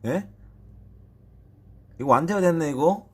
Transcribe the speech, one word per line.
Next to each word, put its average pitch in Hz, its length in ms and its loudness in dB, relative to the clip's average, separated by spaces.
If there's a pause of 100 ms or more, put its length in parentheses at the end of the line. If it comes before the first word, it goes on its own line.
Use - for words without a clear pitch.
예? 170 240 -6 (1700)
이거 135 100 -6
완전 165 340 2
됐네, 165 280 0
이거? 156 440 0